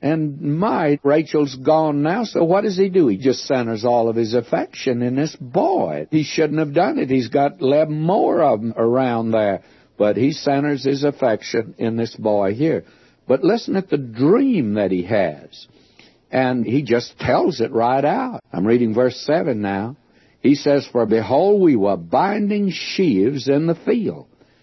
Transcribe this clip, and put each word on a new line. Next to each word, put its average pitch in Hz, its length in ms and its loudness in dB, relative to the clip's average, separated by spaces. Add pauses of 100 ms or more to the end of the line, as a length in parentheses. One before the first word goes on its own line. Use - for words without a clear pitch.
And 151 400 -2
my, 151 640 0
Rachel's 147 500 2
gone 147 480 2
now, 180 220 0
so 170 200 -2
what 180 180 2
does 214 140 -2
he 196 140 2
do? 180 180 4
He 101 100 0
just 131 280 0
centers 117 400 -2
all 120 240 2
of 110 60 -2
his 113 180 -2
affection 123 680 -2
in 123 120 -2
this 151 200 -2
boy. 156 720 -2
He 156 140 0
shouldn't 151 340 -2
have 151 160 -2
done 196 240 0
it. 143 140 -4
He's 127 180 0
got 143 320 0
eleven 151 400 0
more 175 400 2
of 127 200 2
'em 113 140 -4
around 117 540 0
there. 104 320 0 (360)
But 104 200 2
he 131 140 2
centers 143 520 -2
his 135 200 -2
affection 117 720 -2
in 113 180 -2
this 113 200 -4
boy 104 400 0
here. 131 280 -2 (440)
But 131 160 0
listen 220 320 0
at 190 140 -4
the 147 100 -2
dream 139 720 0
that 101 180 0
he 90 120 -2
has. 90 640 -4 (640)
And 127 340 0
he 123 160 0
just 120 380 -2
tells 147 420 0
it 117 100 -2
right 127 320 0
out. 220 380 -2 (100)
I'm 90 140 -2
reading 117 300 2
verse 123 220 2
seven 147 440 -2
now. 101 340 -4 (460)
He 139 140 4
says, 143 320 0
"For 117 180 0
behold, 139 560 2
we 156 140 6
were 98 220 0
binding 196 720 0
sheaves 135 760 0
in 147 200 2
the 165 80 0
field. 135 500 -4 (380)